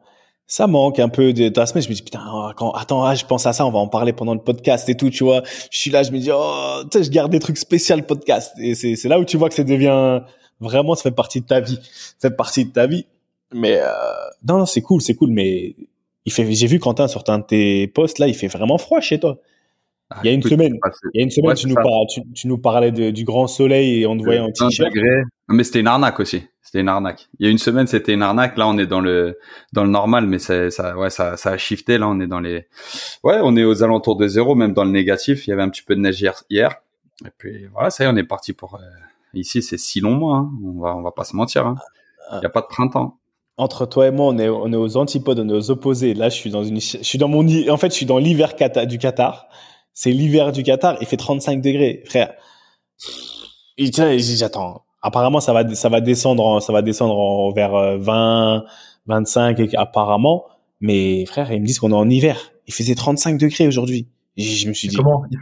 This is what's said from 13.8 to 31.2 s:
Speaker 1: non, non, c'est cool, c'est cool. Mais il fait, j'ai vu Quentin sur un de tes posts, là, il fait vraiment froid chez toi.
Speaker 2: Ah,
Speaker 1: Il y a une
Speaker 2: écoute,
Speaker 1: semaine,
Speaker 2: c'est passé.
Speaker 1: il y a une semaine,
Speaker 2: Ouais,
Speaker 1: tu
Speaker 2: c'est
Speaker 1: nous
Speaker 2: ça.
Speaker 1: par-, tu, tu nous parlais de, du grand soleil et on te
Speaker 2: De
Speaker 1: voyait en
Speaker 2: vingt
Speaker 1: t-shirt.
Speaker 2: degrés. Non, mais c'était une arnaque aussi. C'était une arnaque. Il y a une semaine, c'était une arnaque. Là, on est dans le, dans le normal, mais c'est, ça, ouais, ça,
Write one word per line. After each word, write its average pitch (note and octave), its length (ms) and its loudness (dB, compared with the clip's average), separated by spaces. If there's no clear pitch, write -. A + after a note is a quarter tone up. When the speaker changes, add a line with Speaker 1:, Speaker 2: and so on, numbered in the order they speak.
Speaker 1:
non, E3+ 120 2
non, F#3+ 80 2
c'est B2 160 -2
cool, E3 200 2
c'est A#2+ 140 0
cool. - 160 2
Mais F#2 460 -2
il A2+ 80 -6
fait, A2 180 0
j'ai A2+ 160 2
vu D#3 120 4
Quentin B2+ 280 0
sur - 220 -8
un G#2+ 100 2
de G#2 60 -10
tes G2+ 420 2
posts, D#3 320 -2
là, C#3+ 80 2
il A2+ 80 0
fait G2 120 -6
vraiment A2 300 0
froid D#4+ 220 0
chez - 220 -2
toi. D3 160 -2
Speaker 2:
Ah, - 120 -16
Speaker 1:
Il A2 60 0
y - 40 4
a - 20 4
une C3+ 60 2
Speaker 2:
écoute, - 120 2
Speaker 1:
semaine, D3+ 220 4
Speaker 2:
c'est G#2+ 80 -8
passé. F#2+ 180 -4
Speaker 1:
il A2 60 -4
y - 20 4
a - 20 4
une C3 80 -2
semaine, C3+ 200 2
Speaker 2:
Ouais, B2+ 40 2
Speaker 1:
tu B2 60 -6
Speaker 2:
c'est C3 80 -4
Speaker 1:
nous C3 60 0
Speaker 2:
ça. A#2 60 2
Speaker 1:
par-, A2+ 320 2
tu, B2 80 -10
tu B2 160 -10
nous B2 80 -2
parlais A#2+ 340 2
de, A2+ 200 -2
du G#2+ 120 -6
grand B2 240 0
soleil C3 540 2
et A2 40 2
on A2 100 0
te A2+ 40 -4
Speaker 2:
De A2 60 -4
Speaker 1:
voyait A#2 160 2
en A2+ 60 -4
Speaker 2:
vingt B2 200 0
Speaker 1:
t-shirt. A#2+ 220 0
Speaker 2:
degrés. A#2+ 340 2
Non, A2 80 2
mais A#2+ 80 6
c'était A#2+ 160 0
une A2 80 4
arnaque B2+ 320 2
aussi. F#2 240 -4
C'était - 200 -4
une F#2+ 80 0
arnaque. F#2+ 380 -4
Il G2+ 60 0
y G#2+ 40 6
a - 20 6
une A2 60 6
semaine, B2+ 300 2
c'était A2 260 0
une G#2 80 0
arnaque. A#2+ 340 0
Là, A2 120 2
on G#2+ 100 0
est G2 100 0
dans F#2 140 -2
le, F2 380 0
dans G#2 100 0
le G2+ 60 4
normal, G#2+ 380 2
mais F#2 100 0
c'est, F2+ 320 -2
ça, F2+ 280 -8
ouais, F#2+ 120 -2
ça, F2 260 -4